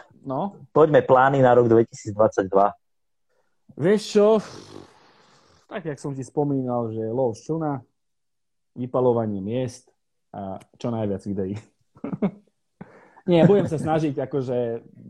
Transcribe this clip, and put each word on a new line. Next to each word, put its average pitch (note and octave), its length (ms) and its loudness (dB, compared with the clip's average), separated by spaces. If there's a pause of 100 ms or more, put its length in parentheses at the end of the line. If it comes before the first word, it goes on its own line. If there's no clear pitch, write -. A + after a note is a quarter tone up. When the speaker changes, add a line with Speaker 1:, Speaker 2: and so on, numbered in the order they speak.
(220)
Speaker 1:
no? C3+ 180 -6 (300)
Speaker 2:
poďme D3 300 4
plány C3+ 400 4
na B2 140 6
rok B2 120 6
dvetisícdvadsaťdva. G#2+ 1080 2 (1000)
Speaker 1:
Vieš G3+ 300 0
čo? G#3 220 2 (1400)
Tak, G#3 180 -12
jak D3 140 -8
som C#3+ 140 -8
ti C3+ 100 -10
spomínal, B2+ 680 -2
že A2 140 -6
lov A#2 300 -2
z - 140 -18
člna, D#3 240 -4 (1000)
vypalovanie A#2+ 680 0
miest A#2+ 480 -8 (420)
a F#2+ 280 -12 (160)
čo - 160 -8
najviac G#2 320 -6
videí. G2 320 -6 (840)
<laughs> - 920 -14
Nie, E3 140 6
budem F#3+ 240 4
sa D#3+ 80 -4
snažiť D#3 420 -2
akože C3 400 -4 (520)